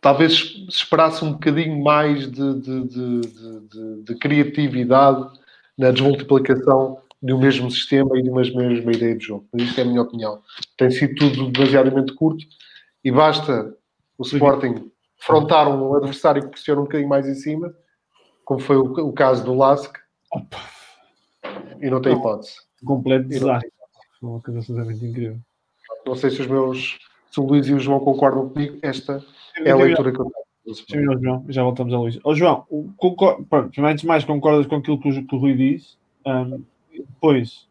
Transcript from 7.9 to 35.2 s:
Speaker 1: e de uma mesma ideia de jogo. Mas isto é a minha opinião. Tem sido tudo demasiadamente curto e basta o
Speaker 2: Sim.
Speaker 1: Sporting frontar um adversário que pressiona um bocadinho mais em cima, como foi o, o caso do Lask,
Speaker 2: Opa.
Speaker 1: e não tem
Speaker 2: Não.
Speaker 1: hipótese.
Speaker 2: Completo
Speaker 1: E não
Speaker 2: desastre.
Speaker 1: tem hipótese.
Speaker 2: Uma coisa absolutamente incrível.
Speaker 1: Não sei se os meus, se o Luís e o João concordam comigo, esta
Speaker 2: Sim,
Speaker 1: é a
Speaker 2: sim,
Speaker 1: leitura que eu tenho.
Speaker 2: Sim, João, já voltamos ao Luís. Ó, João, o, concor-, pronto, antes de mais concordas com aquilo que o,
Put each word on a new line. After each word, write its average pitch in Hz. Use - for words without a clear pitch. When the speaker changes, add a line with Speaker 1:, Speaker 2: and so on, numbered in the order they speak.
Speaker 1:
e 127
de 127
uma 127
mesma 123
ideia 113
de 113
jogo. 101
Mas 120
isto 123
é 127
a -
minha 120
opinião. 110
Tem 127
sido 139
tudo 131
demasiadamente 131
curto 160
e 131
basta 139
o 127
Speaker 2:
Sim. 143
Speaker 1:
Sporting 139
frontar 156
um 139
adversário 143
que 135
pressiona 143
um 143
bocadinho 143
mais 139
em 139
cima, 156
como 131
foi 139
o, 135
o 139
caso 131
do 127
Lask, 135
Speaker 2:
Opa. -
Speaker 1:
e 139
não 127
tem 131
Speaker 2:
Não. 120
Speaker 1:
hipótese. 110
Speaker 2:
Completo 131
Speaker 1:
E 131
não -
Speaker 2:
desastre. 123
Speaker 1:
tem -
hipótese. -
Speaker 2:
Uma 117
coisa 117
absolutamente 113
incrível. 117
Speaker 1:
Não 127
sei 131
se -
os 127
meus, 131
se -
o 139
Luís 135
e 139
o 139
João 135
concordam 135
comigo, 143
esta 139
Speaker 2:
Sim, -
Speaker 1:
é 143
a 135
Speaker 2:
sim, 135
Speaker 1:
leitura -
que 127
eu 127
tenho. 110
Speaker 2:
Sim, 139
João, 127
já 131
voltamos 123
ao 120
Luís. 117
Ó, 147
João, 156
o, 151
concor-, 185
pronto, 139
antes 151
de 160
mais 156
concordas 147
com 143
aquilo 143
que 143
o, 135